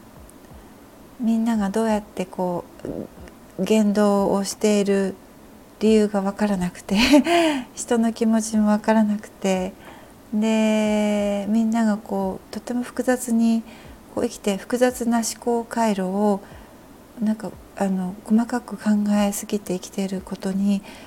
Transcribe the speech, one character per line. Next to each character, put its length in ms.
み 160
ん 80
な 120
が 140
ど 140
う 40
や 100
っ 40
て 220
こ 400
う、 60
言 280
動 400
を 120
し 100
て 260
い 40
る 320
理 120
由 160
が 140
わ 100
か 140
ら 100
な 140
く 120
て、 140
<laughs> 380
人 240
の 140
気 120
持 160
ち 160
も 120
わ 100
か 140
ら 100
な 140
く 120
て、 440
で、 1160
み 160
ん 60
な 140
が 120
こ 460
う、 120
と 60
て 120
も 100
複 200
雑 300
に、 300
こ 60
う 40
生 60
き 80
て、 180
複 220
雑 300
な 100
思 80
考 240
回 300
路 80
を、 380
な 120
ん 40
か、 140
あ 100
の、 280
細 220
か 140
く 160
考 140
え 180
す 140
ぎ 120
て 160
生 60
き 100
て 140
い 40
る 160
こ 120
と 160
に、 300